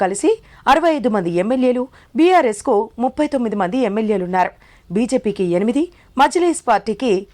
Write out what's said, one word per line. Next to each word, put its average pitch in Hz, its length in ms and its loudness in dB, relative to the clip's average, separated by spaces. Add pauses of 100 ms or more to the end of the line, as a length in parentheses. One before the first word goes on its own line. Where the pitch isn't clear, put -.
కలిసి 202 280 0 (420)
అరవై 320 240 2
ఐదు 240 200 -2
మంది 175 140 -2 (120)
ఎమ్మెల్యేలు, 247 400 0 (360)
బీఆర్ఎస్కు 294 560 2 (300)
ముప్పై 285 300 0
తొమ్మిది 233 280 -2
మంది 180 160 -2 (100)
ఎమ్మెల్యేలున్నారు. 190 640 -2 (440)
బీజేపీకి 220 480 -2 (140)
ఎనిమిది, 240 260 0 (360)
మజ్లిస్ 330 500 0
పార్టీకి 214 420 0 (220)